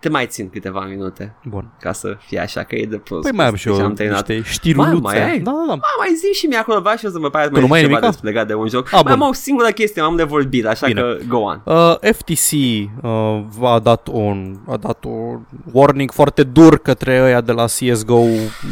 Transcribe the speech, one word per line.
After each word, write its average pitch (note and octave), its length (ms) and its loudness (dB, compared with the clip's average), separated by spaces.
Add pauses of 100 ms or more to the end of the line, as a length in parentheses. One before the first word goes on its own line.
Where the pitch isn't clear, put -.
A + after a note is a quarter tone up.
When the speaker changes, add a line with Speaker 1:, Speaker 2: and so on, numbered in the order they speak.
Speaker 1:
Te E3 80 -8
mai C#3 180 -2
țin G2+ 240 -12
câteva F#2+ 340 -10
minute. G2 500 -12 (100)
Speaker 2:
Bun. A2 260 -10 (100)
Speaker 1:
Ca F2+ 120 -6
să G2+ 280 -10
fie - 200 -10
așa, - 220 -8
că - 140 -12
e A2 100 -4
de G#2+ 120 -8
prost. F#2 240 -10
Speaker 2:
Păi C#4 100 -4
mai F3 140 0
am A2 80 0
și G2 120 -8
Speaker 1:
Deci G2+ 120 0
Speaker 2:
eu G2 60 0
Speaker 1:
am G2+ 100 -2
terminat. G#2 340 -4
Speaker 2:
niște A2 220 -6
știruțe. D3+ 400 0
Speaker 1:
Ba, E3+ 80 2
mai A2+ 320 0
ai? D#4 80 -2
Speaker 2:
Da, F#3+ 120 -4
da, D#4 180 -4
da. C4+ 60 -2
Speaker 1:
Ba, - 120 -6 (120)
mai G4 180 -2
zi F#4+ 220 -2
și E4+ 80 -2
mie C4 100 0
acolo, A3 240 0
vreau G#3 160 0
și A3 80 -12
eu G#3 60 -6
să E3+ 80 -8
vă D3+ 140 -4
mai D3+ 180 0
Speaker 2:
Că C#3 100 2
nu B2+ 60 6
mai D#3 120 4
e D#3+ 40 6
Speaker 1:
zic C#3+ 100 4
ceva - 80 2
Speaker 2:
nimica? A#3+ 60 0
Speaker 1:
despre, D#3 220 -2
legat A2 180 -2
de G#2+ 80 -4
un A2 140 -2
joc. B2+ 240 -4
Speaker 2:
A, F#3+ 80 6
Speaker 1:
Mai - 20 6
Speaker 2:
bun. C4+ 200 2
Speaker 1:
am C#4+ 60 2
o C4 40 0
singură A#3+ 380 0
chestie, G#3 320 -2
am E3 140 0
de E3+ 60 0
vorbit, C3+ 440 0
așa A2 200 -2
Speaker 2:
Bine. G#2+ 140 0
Speaker 1:
că A#2+ 160 -2 (120)
go B2 100 -2
on. G2+ 260 -4
Speaker 2:
Uh, E3+ 300 4 (180)
F - 100 -4
T - 120 -12
C, - 160 -2 (540)
uh, A2 680 -2
a A#2 60 4
dat A2+ 340 2
un, G2 440 -4 (120)
a B2 80 -6
dat A2 280 -8
un A#2 360 -10 (320)
warning C3+ 380 4
foarte C#3+ 320 4
dur D3 360 8
către C3 440 0
ăia B2 180 4
de A#2 120 -2
la A#2 120 0
C A#2 40 0 (240)
S A2 120 -2
G A2+ 60 -6
O A#2+ 140 6 (460)